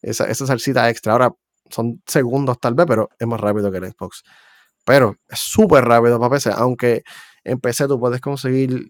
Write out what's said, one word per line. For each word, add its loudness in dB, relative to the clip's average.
esa, -4
esa -4
salsita 0
extra. -2
Ahora, 2
son -6
segundos -2
tal -2
vez, 2
pero 0
es -8
más -4
rápido 0
que -6
el -10
Xbox. -14
Pero 4
es -12
súper 2
rápido 4
para 0
P 2
C, -2
aunque 0
en -4
P -2
C -2
tú 0
puedes -2
conseguir -2